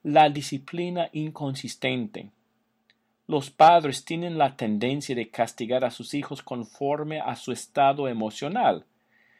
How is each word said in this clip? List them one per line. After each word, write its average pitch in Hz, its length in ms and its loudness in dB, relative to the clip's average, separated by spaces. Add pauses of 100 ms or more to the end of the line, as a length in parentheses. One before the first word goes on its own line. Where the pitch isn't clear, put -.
la 151 260 6
disciplina 165 800 -6
inconsistente. 135 1200 -6 (960)
Los 143 220 -2
padres 156 560 6
tienen 170 320 -4
la 135 180 2
tendencia 123 600 -2
de 117 140 -6
castigar 123 540 -2
a 120 80 0
sus - 220 -14
hijos 143 280 -6
conforme 147 800 -6
a 123 160 -6
su - 160 -8
estado 139 560 2
emocional. 117 800 -2 (540)